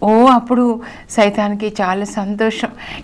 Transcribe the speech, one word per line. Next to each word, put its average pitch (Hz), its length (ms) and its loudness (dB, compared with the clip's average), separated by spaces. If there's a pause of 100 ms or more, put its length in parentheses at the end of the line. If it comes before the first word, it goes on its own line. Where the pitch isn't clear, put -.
ఓ, 220 220 6
అప్పుడు 240 560 2 (280)
సైతానికి 208 720 0
చాలా 190 240 -2
సంతోషం. 214 640 -4 (360)